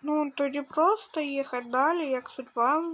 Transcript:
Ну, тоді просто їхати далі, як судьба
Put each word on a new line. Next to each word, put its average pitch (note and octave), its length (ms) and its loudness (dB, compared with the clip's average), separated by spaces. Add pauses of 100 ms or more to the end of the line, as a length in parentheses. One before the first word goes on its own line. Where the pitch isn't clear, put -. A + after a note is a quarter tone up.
Ну, D4 340 0
тоді C#4+ 260 -2
просто D#4+ 600 0
їхати C4+ 480 -4
далі, D4 380 2
як B3+ 220 -2
судьба C4 540 0 (100)